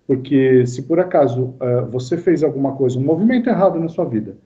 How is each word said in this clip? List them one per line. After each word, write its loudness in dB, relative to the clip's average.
porque 2
se -8
por -2
acaso, 0
eh, 0
você -6
fez 0
alguma -2
coisa, -2
um 0
movimento 0
errado 2
na -4
sua -6
vida -6